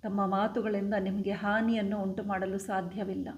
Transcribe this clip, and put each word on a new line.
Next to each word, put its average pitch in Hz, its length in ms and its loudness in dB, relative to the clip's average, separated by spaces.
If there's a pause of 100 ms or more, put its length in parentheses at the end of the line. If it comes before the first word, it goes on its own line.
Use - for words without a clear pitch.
ತಮ್ಮ 202 240 0
ಮಾತುಗಳಿಂದ 202 680 2
ನಿಮಗೆ 196 380 0
ಹಾನಿಯನ್ನು 208 720 2
ಉಂಟು 190 220 -2
ಮಾಡಲು 190 340 0
ಸಾಧ್ಯವಿಲ್ಲ. 190 800 -2